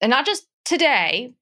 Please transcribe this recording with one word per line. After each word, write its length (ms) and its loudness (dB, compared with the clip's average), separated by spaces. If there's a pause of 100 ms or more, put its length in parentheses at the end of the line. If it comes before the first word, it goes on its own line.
And 80 0
not 160 2
just 220 -4 (180)
today, 760 0